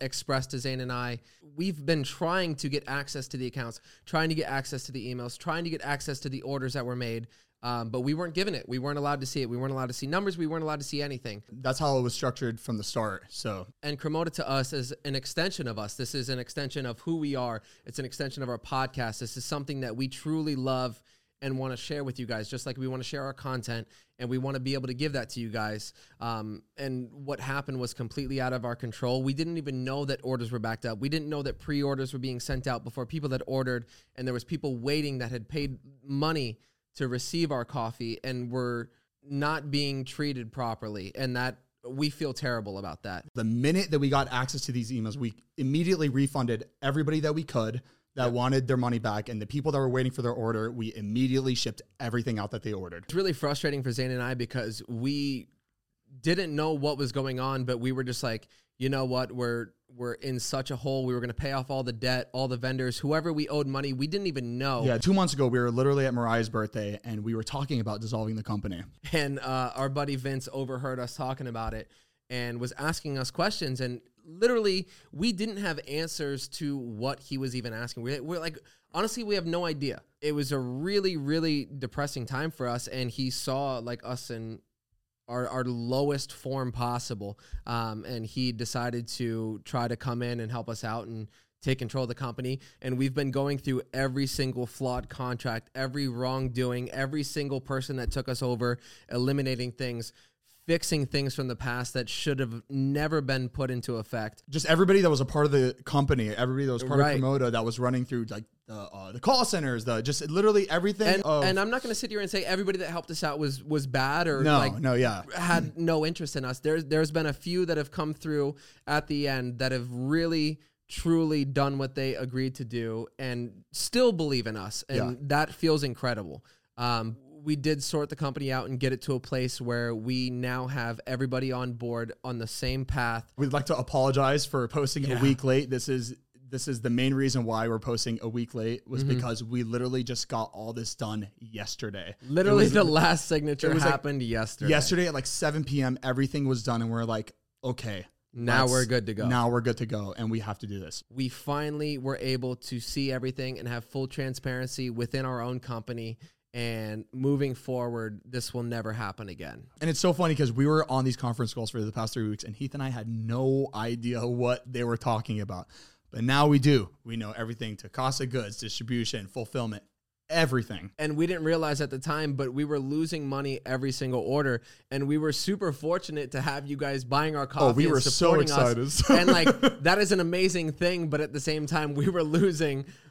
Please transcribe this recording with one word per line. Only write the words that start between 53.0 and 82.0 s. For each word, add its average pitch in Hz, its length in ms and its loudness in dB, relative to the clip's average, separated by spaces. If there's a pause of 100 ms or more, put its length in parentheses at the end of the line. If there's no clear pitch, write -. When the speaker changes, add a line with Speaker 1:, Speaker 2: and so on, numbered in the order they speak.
Speaker 1:
It's - 100 -10
really 185 180 2
frustrating 143 520 0
for 127 80 0
Zane 127 180 -2
and 127 140 -2
I 127 100 -2
because 117 540 -4
we 135 600 -2 (720)
didn't 170 340 0
know 156 180 2
what 147 240 0
was 131 140 -2
going 135 280 -2
on, 131 260 -2
but 127 140 0
we 123 120 0
were 131 120 -2
just 123 200 -4
like, 113 240 -4 (320)
"You 131 100 0
know 135 160 0
what? 127 260 0
We're, 120 360 -2 (280)
we're 120 200 -6
in 131 240 -4
such 135 320 -4
a 135 40 -4
hole. 135 300 -2
We 127 80 0
were 123 60 0
gonna 120 140 -4
pay 139 180 -4
off 135 180 -2
all 135 140 -2
the 120 100 -2
debt, 127 400 0
all 131 140 0
the 123 100 -2
vendors, 127 420 0
whoever 156 340 2
we 151 160 0
owed 147 180 0
money, 135 260 -2
we 131 140 0
didn't 196 200 -2
even 123 300 -2
know." 131 280 0
Speaker 2:
Yeah, 123 120 4
two 175 160 4
months 185 200 4
ago, 139 140 4
we 123 120 4
were 120 120 4
literally 135 340 4
at 127 80 2
Mariah's 117 360 2
birthday, 107 540 -2
and 110 200 -6
we 113 120 -2
were 113 80 -2
talking 139 360 -2
about 107 220 -2
dissolving 110 340 -2
the 110 80 -4
company. 98 400 -4 (280)
Speaker 1:
And, 139 280 0
uh, 131 360 -2
our 135 140 0
buddy 143 260 -2
Vince 131 360 -4
overheard 131 480 -4
us 123 160 -6
talking 131 320 -4
about 113 260 -4
it 110 160 -10 (400)
and 120 300 -4
was 123 180 -4
asking 147 400 -2
us 127 140 -4
questions, 165 500 0
and 123 200 -4 (280)
literally, 196 580 4 (260)
we 196 180 2
didn't 208 260 -2
have 175 300 -2
answers 143 640 -4
to 143 280 -4
what 120 440 -4
he - 160 -6
was 131 180 -4
even 120 180 -6
asking. 120 300 -8
We're, 131 180 -4
we're 165 180 -6
like, 160 200 -6 (340)
honestly, 220 300 -2
we 208 120 0
have 180 100 0
no 170 200 0
idea. 143 360 -2 (180)
It 151 140 0
was 143 180 0
a 139 80 0
really, 175 560 0
really 151 500 2 (140)
depressing 127 460 -4